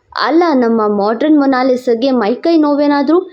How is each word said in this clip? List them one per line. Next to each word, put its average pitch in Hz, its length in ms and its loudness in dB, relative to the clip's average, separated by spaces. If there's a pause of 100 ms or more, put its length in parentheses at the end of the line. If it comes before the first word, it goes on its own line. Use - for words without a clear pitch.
(220)
"ಅಲ್ಲ, 302 200 2 (120)
ನಮ್ಮ 226 260 0 (160)
ಮಾಡರ್ನ್ 233 420 0
ಮೊನಾಲಿಸಾಗೆ 254 720 0
ಮೈಕೈ 247 460 0
ನೋವೇನಾದ್ರೂ?" 294 640 0 (120)